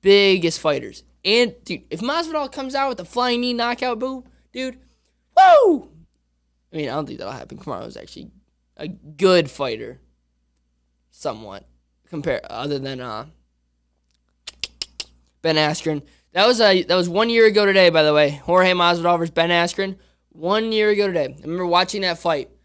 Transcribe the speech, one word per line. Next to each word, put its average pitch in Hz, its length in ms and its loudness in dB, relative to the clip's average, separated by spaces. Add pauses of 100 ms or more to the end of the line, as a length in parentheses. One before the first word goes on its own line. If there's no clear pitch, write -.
Biggest 190 580 4
fighters. - 440 -4 (200)
And, 226 400 0
dude, - 260 -10
if 170 120 -10
Masvidal 302 500 -6
comes 269 240 -12
out 277 140 -2
with 254 100 -8
a 180 60 -14
flying 240 360 -2
knee 247 120 -4
knockout, 240 460 -4
boo, 254 240 -8 (300)
dude, 254 240 -8 (580)
woo! 359 540 6 (840)
I 170 60 -14
mean, 147 120 -6
I 113 40 -8
don't 147 140 -6
think - 120 -14
that'll 98 140 -10
happen. - 240 -16
Kamaru 110 300 -12
is - 100 -18
actually - 340 -20 (460)
a 151 100 -14
good 156 640 0
fighter, 120 500 -10 (1080)
somewhat, 107 560 -12 (420)
compare, 147 420 -6
other 139 280 -8
than, 135 240 -10
uh, 117 240 -10 (2250)
Ben 160 140 -2
Askren. 151 480 -2 (300)
That 190 120 2
was 240 160 2
a, 196 220 4
that - 120 -2
was 180 140 0
one 208 200 0
year 233 160 4
ago 208 200 4
today, 190 240 6
by 160 140 4
the 151 100 4
way. 147 160 4
Jorge 180 440 2
Masvidal 175 440 2
versus 165 140 -2
Ben 170 180 0
Askren, 175 480 -2 (320)
one 208 420 -4
year 214 180 0
ago 208 180 0
today. 151 300 -4
I 151 40 -20
remember 165 240 -6
watching 180 360 0
that 175 180 -4
fight. 156 300 -4 (160)